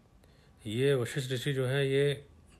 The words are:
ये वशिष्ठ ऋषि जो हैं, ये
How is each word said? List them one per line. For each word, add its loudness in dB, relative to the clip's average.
ये 2
वशिष्ठ -2
ऋषि -2
जो 0
हैं, 0
ये 0